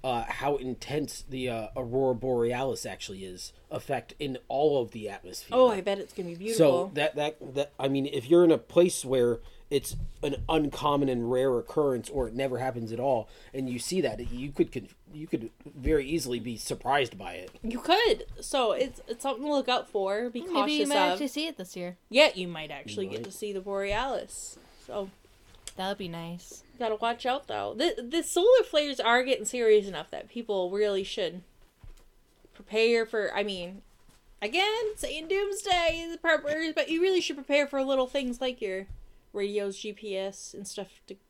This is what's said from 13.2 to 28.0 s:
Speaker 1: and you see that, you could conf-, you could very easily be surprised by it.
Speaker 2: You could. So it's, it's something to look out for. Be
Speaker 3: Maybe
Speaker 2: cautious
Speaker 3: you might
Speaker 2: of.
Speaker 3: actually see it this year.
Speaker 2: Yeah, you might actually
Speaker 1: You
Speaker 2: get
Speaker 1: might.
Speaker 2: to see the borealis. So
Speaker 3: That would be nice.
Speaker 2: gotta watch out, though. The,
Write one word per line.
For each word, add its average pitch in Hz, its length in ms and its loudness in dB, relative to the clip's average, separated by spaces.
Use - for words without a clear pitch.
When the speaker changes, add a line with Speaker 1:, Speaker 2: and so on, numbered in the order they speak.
Speaker 1:
and 131 140 -4
you 123 120 -4
see 180 220 -2
that, 120 280 -2
you 131 220 -6
could - 180 2
conf-, - 240 -10
you 156 140 -12
could 113 240 -4
very 143 320 2
easily 135 320 -2
be 113 200 -6
surprised 135 600 0
by 90 140 -10
it. 87 180 -12
Speaker 2:
You 233 180 -6
could. 392 460 2
So 240 320 0
it's, 247 360 -2
it's 233 140 -8
something 269 240 -4
to 302 40 -2
look 269 200 0
out - 180 0
for. 202 400 -2
Be 240 140 -8
Speaker 3:
Maybe 359 100 -8
Speaker 2:
cautious 302 280 2
Speaker 3:
you 294 60 2
might 285 100 0
Speaker 2:
of. 180 60 2
Speaker 3:
actually 254 160 -2
see 302 180 -4
it 320 100 -8
this 180 200 -14
year. 180 200 -10
Speaker 2:
Yeah, 277 240 6
you 185 120 -6
might 156 240 -10
actually 190 360 -8
Speaker 1:
You 190 60 -8
Speaker 2:
get - 80 -6
Speaker 1:
might. 190 120 -10
Speaker 2:
to - 40 -16
see 208 180 -8
the 190 80 -4
borealis. 202 960 -4
So 101 220 -6
Speaker 3:
That 190 120 -4
would 202 100 -4
be 185 100 -6
nice. 170 540 -10
Speaker 2:
gotta 220 180 -2
watch 233 300 -2
out, 262 220 -2
though. 208 280 -4
The, 247 320 0